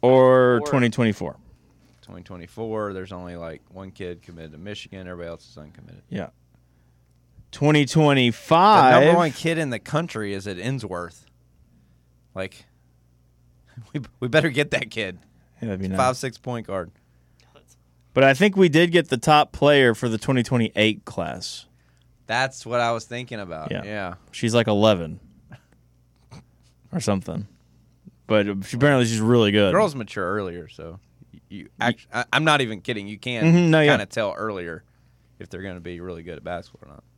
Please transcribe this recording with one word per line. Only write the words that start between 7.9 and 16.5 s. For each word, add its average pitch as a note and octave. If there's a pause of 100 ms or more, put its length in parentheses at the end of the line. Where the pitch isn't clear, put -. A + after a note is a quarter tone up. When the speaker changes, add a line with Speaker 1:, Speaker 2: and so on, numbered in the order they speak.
Speaker 3:
The C#3
number E3+
one E3+
kid D#3+
in D3+
the A#2
country A2+
is G2
at F#2+
Innsworth. F#2 (1120)
Like, F#2+ (640)
<laughs> -
we, D3 (180)
we B2
better D3+
get C#3+
that A2+
kid. F#2+ (440)
Speaker 1:
Yeah, A#2
that'd F#2+
be F#2+
nice. F#2+
Speaker 3:
Five B2+
six B2+
point A#2+